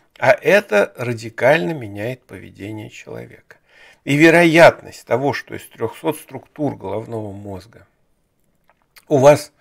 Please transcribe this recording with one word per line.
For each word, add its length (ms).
А 120
это 640
радикально 760
меняет 500
поведение 680
человека. 680
И 120
вероятность 920
того, 260
что 220
из 120
трёхсот 520
структур 580
головного 560
мозга 540
у 100
вас 420